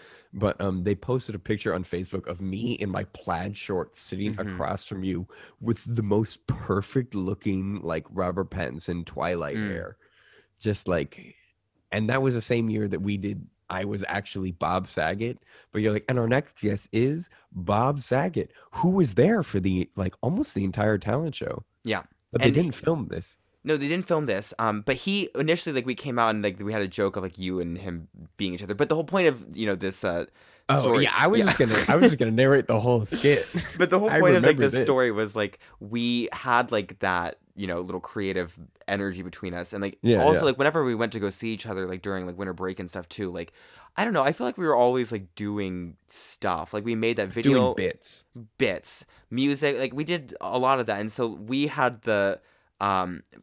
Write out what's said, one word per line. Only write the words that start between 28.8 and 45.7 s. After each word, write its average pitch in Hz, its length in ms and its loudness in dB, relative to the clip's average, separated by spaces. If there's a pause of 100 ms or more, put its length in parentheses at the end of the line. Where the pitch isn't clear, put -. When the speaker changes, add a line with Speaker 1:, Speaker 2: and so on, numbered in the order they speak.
Speaker 2:
the 156 60 2
whole 160 100 0
point 175 240 2
of, 123 160 0 (100)
you 110 120 -2
know, 98 80 2
this, 95 280 -4
uh, 87 240 0 (440)
Speaker 1:
Oh, 139 100 6
Speaker 2:
story 123 220 4
Speaker 1:
yeah, 117 120 4
I 131 120 6
was 220 140 4
Speaker 2:
Yeah. 202 60 4
Speaker 1:
just - 120 2
gonna, 110 300 4
I 135 80 6
was 240 100 10
just 156 120 6
gonna 113 120 2
narrate 131 380 6
the 113 120 4
whole 117 240 4
skit. 131 420 4 (160)
Speaker 2:
<laughs> - 140 -10
But 175 140 2
the 180 80 4
whole 214 100 2
Speaker 1:
I 156 120 4
Speaker 2:
point 175 160 8
of, 113 80 6
like, 147 120 8
Speaker 1:
remember 131 60 2
Speaker 2:
the 139 80 4
Speaker 1:
this. 123 140 2
Speaker 2:
story 127 260 4
was, 107 260 -2
like, 104 220 -2 (200)
we 120 540 0
had, 123 400 2
like, 104 280 -2
that, 87 360 0 (180)
you 98 120 -6
know, 87 140 -2
little 90 200 -6
creative 92 580 -4 (300)
energy 98 340 -2
between 90 300 -10
us. 87 220 -10
And, 101 80 -4
like, 98 180 -6
Speaker 1:
Yeah, 113 220 6
Speaker 2:
also, 160 180 6
Speaker 1:
yeah. - 40 0
Speaker 2:
like, 131 140 2
whenever 151 260 2
we 123 100 0
went 110 180 -2
to 110 80 -6
go 101 80 -2
see 113 240 -6
each 107 140 -8
other, 95 200 -4
like, 92 140 -8
during, 95 240 -4
like, 90 140 -10
winter 92 160 -6
break 92 240 -6
and 92 100 -8
stuff, 90 220 -10
too, 98 200 -6
like, 87 220 -10 (440)
I 202 80 0
don't 226 100 0
know, 143 80 4
I 143 100 4
feel 247 140 -4
like 240 100 -4
we 185 80 -4
were 147 120 4
always, 123 360 4
like, 98 220 -8
doing 92 600 -6 (120)